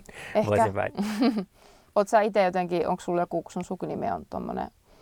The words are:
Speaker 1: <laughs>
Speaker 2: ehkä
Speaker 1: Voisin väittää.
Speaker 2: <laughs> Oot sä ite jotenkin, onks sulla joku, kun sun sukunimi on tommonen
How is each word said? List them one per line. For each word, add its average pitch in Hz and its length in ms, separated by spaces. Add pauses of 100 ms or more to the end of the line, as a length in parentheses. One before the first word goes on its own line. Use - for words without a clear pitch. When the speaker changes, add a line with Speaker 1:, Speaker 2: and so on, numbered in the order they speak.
(180)
Speaker 1:
<laughs> - 180
Speaker 2:
ehkä 214 140
Speaker 1:
Voisin 208 260
väittää. 101 300 (100)
Speaker 2:
<laughs> 220 300 (500)
Oot 202 120
sä 220 140
ite 208 220
jotenkin, 180 440
onks - 180
sulla 175 160
joku, 170 220
kun - 80
sun 180 120
sukunimi 165 480
on 85 180
tommonen 62 420 (300)